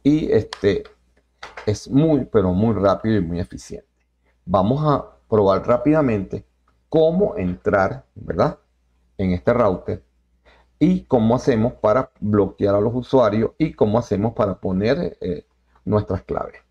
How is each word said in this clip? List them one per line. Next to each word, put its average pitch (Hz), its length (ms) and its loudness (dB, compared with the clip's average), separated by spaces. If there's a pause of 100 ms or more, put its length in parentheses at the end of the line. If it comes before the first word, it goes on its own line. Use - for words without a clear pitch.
Y 151 300 2
este - 520 -2 (840)
es 104 200 -4
muy, 143 380 2
pero 92 280 2
muy 110 200 2
rápido 98 440 0
y 98 40 2
muy 87 180 -4
eficiente. - 460 -12 (600)
Vamos 101 380 0
a 147 280 0 (180)
probar 98 380 2
rápidamente 120 760 0 (460)
cómo 165 480 2
entrar, 95 760 -2
¿verdad? 107 420 -4 (580)
En 92 160 -2
este 90 220 0
router 98 500 -2 (760)
y 180 240 2
cómo 117 320 2
hacemos 123 380 0
para 107 360 0 (100)
bloquear 101 540 0
a 104 80 2
los 117 140 -2
usuarios 113 640 0
y 156 140 -2
cómo 107 260 0
hacemos 110 340 -2
para 98 260 -2
poner, 107 640 -2
eh, 85 240 -8 (400)
nuestras 104 380 -2
claves. - 360 -8 (120)